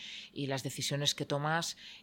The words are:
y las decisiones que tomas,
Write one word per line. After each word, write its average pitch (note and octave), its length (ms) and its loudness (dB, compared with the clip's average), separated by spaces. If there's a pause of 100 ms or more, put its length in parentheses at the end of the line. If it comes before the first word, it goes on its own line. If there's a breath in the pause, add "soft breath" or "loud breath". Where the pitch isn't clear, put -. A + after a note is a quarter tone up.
(340 loud breath)
y C#3 140 -2
las C3+ 160 0
decisiones C#3+ 520 2
que D#3+ 100 0
tomas, D#3 520 2 (260 loud breath)